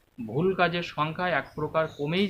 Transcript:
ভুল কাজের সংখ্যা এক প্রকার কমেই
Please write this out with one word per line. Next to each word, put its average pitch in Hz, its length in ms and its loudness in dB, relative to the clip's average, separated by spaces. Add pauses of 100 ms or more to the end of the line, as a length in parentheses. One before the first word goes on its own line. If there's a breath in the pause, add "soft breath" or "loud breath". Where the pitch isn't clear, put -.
(300)
ভুল 151 160 2 (120)
কাজের 170 260 2 (100)
সংখ্যা 156 320 -2 (120)
এক 135 80 -2 (100)
প্রকার 156 280 0 (140)
কমেই 165 320 2